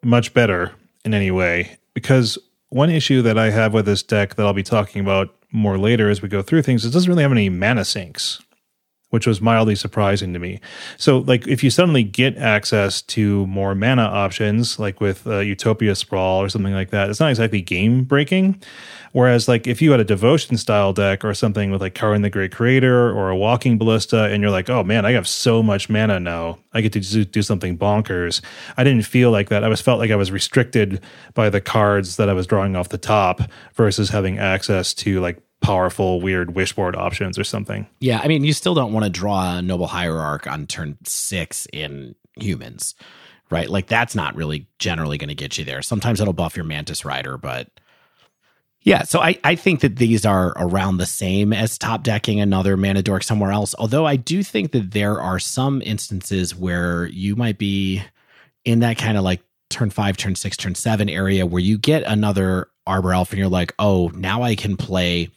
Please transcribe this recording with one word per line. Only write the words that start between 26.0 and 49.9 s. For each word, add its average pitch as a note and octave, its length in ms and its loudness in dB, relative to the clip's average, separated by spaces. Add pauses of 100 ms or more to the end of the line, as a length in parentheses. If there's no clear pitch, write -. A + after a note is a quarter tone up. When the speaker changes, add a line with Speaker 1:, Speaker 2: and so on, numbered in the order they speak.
Speaker 1:
now, E2+ 400 -6 (140)
I A2+ 80 0
get G#2 120 0
to A2 60 -2
do, G2+ 260 0
do G#2+ 160 -2
something F2+ 340 -2
bonkers." F#2+ 640 -2 (380)
I B2+ 60 2
didn't B2+ 240 4
feel B2 240 4
like G2+ 180 2
that. G#2 140 0
I A2+ 40 2
was, G#2+ 140 0
felt B2+ 160 2
like A#2 140 0
I G#2+ 40 2
was G2 160 2
restricted G2+ 680 0 (320)
by A2 160 2
the G2 100 0
cards G2+ 580 0
that G#2 120 2
I G2+ 40 2
was F#2 120 -2
drawing G2 300 0
off F2+ 140 -4
the - 100 -6
top G2 420 2 (320)
versus G#2 380 2
having G2 260 -2
access G2 560 -2
to, F#2+ 280 0
like, E2+ 180 -4 (200)
powerful, F#2 640 0
weird F2+ 340 -2
wishboard F#2 400 -2
options F#2 440 -4
or G#2 40 -2
something. G#2 440 -6 (140)
Speaker 2:
Yeah, A#2+ 220 0
I - 40 0
mean, D3+ 160 2
you D3+ 100 2
still F3+ 220 -2
don't B2 180 0
wanna G#2+ 160 0
draw F#2 480 -2
a F2+ 60 -4
Noble F2+ 240 -2
Hierarch D#2+ 580 -4
on D2 220 -8
turn D2 360 -10
six - 680 -8
in C#2 400 -12 (220)
humans, A#1+ 580 -8 (560)
right? E2 180 -4
Like, F#2 200 -4
that's A#2 260 0
not D#2 220 -6
really D2+ 320 -6 (100)
generally D#2+ 400 -6
gonna C#2+ 160 -8
get C2+ 240 -10
you D#2 80 -8
there. C2+ 160 -10
Sometimes A2 400 -2
it'll G#2 100 0
buff E2 240 -4
your E2+ 100 -6
Mantis D2+ 380 -8
Rider, C2 360 -8
but B1 300 -10 (1120)
yeah, G3 200 2
so - 160 0
I, E3 240 2
I D#3+ 120 2
think E3+ 260 0
that A#2+ 160 0